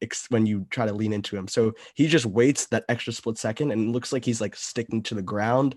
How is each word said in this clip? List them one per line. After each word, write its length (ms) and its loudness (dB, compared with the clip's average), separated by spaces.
ex-, 300 -8
when 140 4
you 240 0
try 160 -2
to 80 0
lean 180 0
into 240 -4
him. 140 -6
So 240 2
he 140 4
just 180 4
waits 420 4
that 200 0
extra 240 -2
split 260 -6
second, 340 -2
and 180 0
it 20 0
looks 220 -4
like 100 0
he's, 160 0
like, 160 -4
sticking 480 -4
to 100 -6
the 80 -2
ground, 560 2